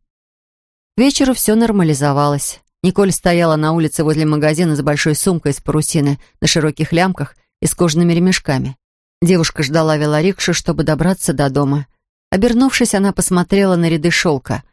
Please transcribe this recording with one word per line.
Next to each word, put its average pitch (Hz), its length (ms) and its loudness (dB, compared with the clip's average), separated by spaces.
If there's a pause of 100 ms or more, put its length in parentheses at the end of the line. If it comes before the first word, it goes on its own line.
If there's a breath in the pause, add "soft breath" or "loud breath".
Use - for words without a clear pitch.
(960)
К 208 40 2
вечеру 269 340 2
всё 214 220 0
нормализовалось. 147 1040 0 (220)
Николь 185 300 2
стояла 170 440 0
на 156 160 0
улице 160 320 0
возле 156 200 0
магазина 151 500 0
с 143 60 -2
большой 147 340 0
сумкой 160 380 -2
из - 80 -12
парусины 147 580 -2 (220 soft breath)
на - 60 -2
широких 156 460 -2
лямках 175 440 -2 (240)
и - 60 0
с - 80 -4
кожаными 170 400 2
ремешками. 147 640 -2 (420)
Девушка 165 420 0
ждала 156 360 0
велорикшу, 156 560 0
чтобы 160 280 -2
добраться 156 520 -2
до 139 160 0
дома. 139 360 -2 (440)
Обернувшись, 240 640 2
она 196 180 2
посмотрела 185 640 0
на 170 140 0
ряды 165 200 0
шёлка. 135 520 -2 (100)